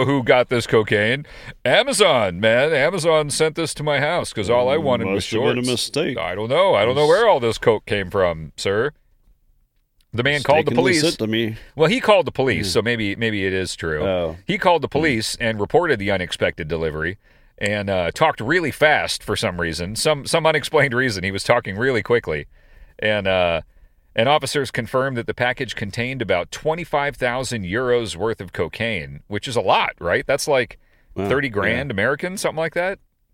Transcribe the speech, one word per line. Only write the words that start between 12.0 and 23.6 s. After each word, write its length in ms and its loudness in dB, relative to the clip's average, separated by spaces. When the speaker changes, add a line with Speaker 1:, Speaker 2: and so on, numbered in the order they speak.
Speaker 1:
called 260 4
the 60 -6
police, 340 0
Speaker 2:
Yeah. 60 -2
Speaker 1:
so 100 2
maybe, 320 -2
maybe 320 -2
it 60 0
is 240 -2
true. 280 -4
Speaker 2:
Oh. 400 0
Speaker 1:
He 140 -2
called 240 2
the 60 -2
Speaker 2:
Hmm. 100 -4
Speaker 1:
police 420 -2
and 200 -2
reported 400 2
the 100 -2
unexpected 560 -2
delivery 500 -4
and, 300 -4
uh, 220 0
talked 300 0
really 320 -2
fast 500 2
for 140 -4
some 240 -2
reason. 340 -4
Some, 320 0
some 200 0
unexplained 480 2
reason. 280 0
He 80 -2
was 140 -4
talking 320 2
really 260 0
quickly. 440 0
And, 300 0
uh, 320 2